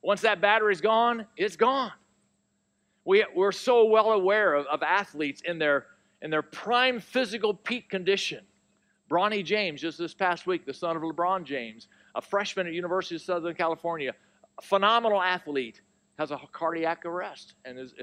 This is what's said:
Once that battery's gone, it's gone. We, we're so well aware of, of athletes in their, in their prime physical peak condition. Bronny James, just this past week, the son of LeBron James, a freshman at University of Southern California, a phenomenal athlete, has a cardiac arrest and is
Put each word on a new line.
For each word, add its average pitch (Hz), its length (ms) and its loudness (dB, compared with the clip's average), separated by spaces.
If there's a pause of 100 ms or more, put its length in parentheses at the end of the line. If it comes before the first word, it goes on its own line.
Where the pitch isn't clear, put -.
Once 190 200 0
that 208 200 2
battery's 208 400 4
gone, 226 460 2 (100)
it's 180 180 -2
gone. 247 360 2 (1120)
We, 202 200 4 (100)
we're 190 160 2
so 240 340 4
well 220 260 6
aware 196 440 4
of, 143 120 0
of 147 140 -2
athletes 151 640 -2
in 170 140 -6
their, 147 260 2 (380)
in 156 80 -6
their 156 100 0
prime 247 580 -2
physical 214 540 -2
peak - 360 -8
condition. 185 540 -2 (680)
Bronny 202 340 0
James, 170 380 -4
just 156 180 -8
this 170 140 -6
past 175 340 -2
week, 180 180 -2
the 135 80 -10
son 165 220 -4
of 156 80 -6
LeBron 175 400 -2
James, 120 460 -10 (260)
a 113 60 -4
freshman 196 440 -4
at 170 80 -8
University 175 420 -4
of 156 60 -10
Southern 170 320 -4
California, 160 600 -4 (440)
a - 40 -18
phenomenal 208 600 2
athlete, 147 600 -4 (360)
has 147 140 -6
a 143 80 -8 (140)
cardiac 165 520 -4
arrest 180 480 -10 (120)
and 127 120 -14
is 127 260 -14